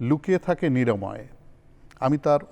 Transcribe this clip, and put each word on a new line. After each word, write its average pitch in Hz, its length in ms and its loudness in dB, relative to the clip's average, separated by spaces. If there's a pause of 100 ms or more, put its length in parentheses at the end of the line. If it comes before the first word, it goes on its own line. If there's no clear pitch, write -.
লুকিয়ে 151 380 0
থাকে 175 300 -2
নিরাময়, 113 580 0 (760)
আমি 139 180 2
তার 147 220 2 (120)